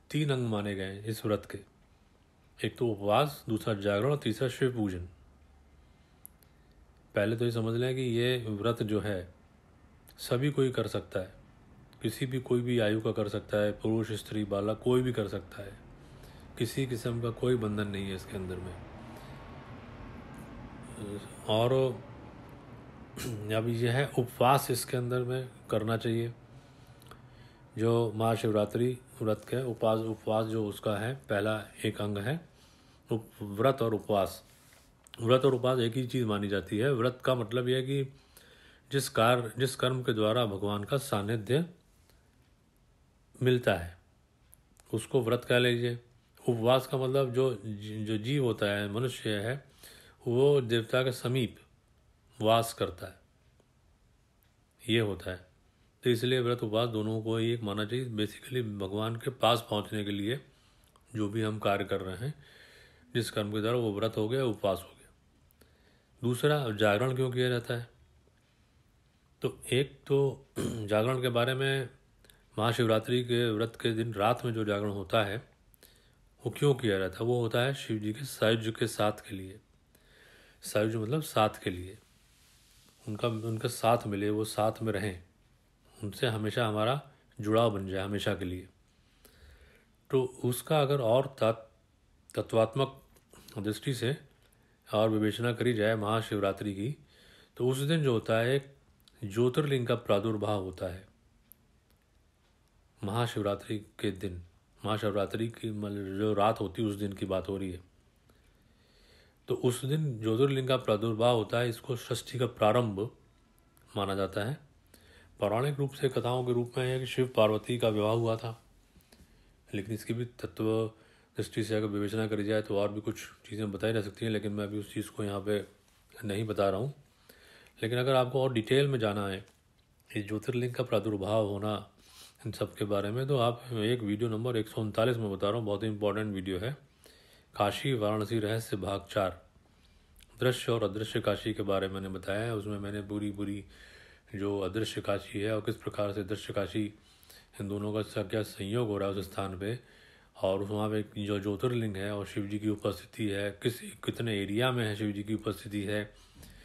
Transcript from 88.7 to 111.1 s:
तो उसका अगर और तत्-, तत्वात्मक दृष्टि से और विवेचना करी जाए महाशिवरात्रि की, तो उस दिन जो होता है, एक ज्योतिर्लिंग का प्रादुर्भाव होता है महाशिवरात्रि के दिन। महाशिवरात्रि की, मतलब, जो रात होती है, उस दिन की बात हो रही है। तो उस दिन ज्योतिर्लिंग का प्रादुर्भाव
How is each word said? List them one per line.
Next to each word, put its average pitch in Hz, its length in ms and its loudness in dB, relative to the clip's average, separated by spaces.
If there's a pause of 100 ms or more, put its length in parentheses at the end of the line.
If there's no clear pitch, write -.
तो 131 140 4 (200)
उसका 127 380 2
अगर 139 200 2
और 123 420 4
तत्-, - 920 -4
तत्वात्मक 113 680 0 (540)
दृष्टि 107 360 -2
से 117 240 -2 (760)
और 110 160 6
विवेचना 110 440 2
करी 120 200 0
जाए 107 220 2
महाशिवरात्रि 104 800 0
की, 107 240 -4 (600)
तो 120 100 0
उस 131 100 2
दिन 151 260 0
जो 131 100 4
होता 113 260 2
है, 123 160 2
एक 139 200 -6 (480)
ज्योतिर्लिंग 123 640 2
का 123 80 2
प्रादुर्भाव 104 680 0
होता 92 300 -6
है 95 140 -16 (2000)
महाशिवरात्रि 104 760 -2
के - 320 -6
दिन। 90 320 -8 (420)
महाशिवरात्रि 104 600 0
की, 113 240 -6
मतलब, 101 460 -6
जो 107 160 2
रात 104 260 4
होती 95 220 -4
है, 110 60 2
उस 101 80 -2
दिन 101 180 -4
की 95 120 -6
बात 92 240 -2
हो 98 80 -4
रही 95 140 -6
है। 85 180 -14 (1600)
तो 123 80 0
उस 123 300 0
दिन 139 340 0
ज्योतिर्लिंग 131 480 2
का 131 100 4
प्रादुर्भाव 113 580 2